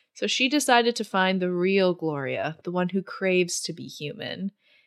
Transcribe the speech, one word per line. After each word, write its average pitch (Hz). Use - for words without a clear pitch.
So 202
she 254
decided 240
to 220
find 190
the 180
real 185
Gloria, 143
the 175
one 180
who 185
craves 180
to 170
be 139
human. -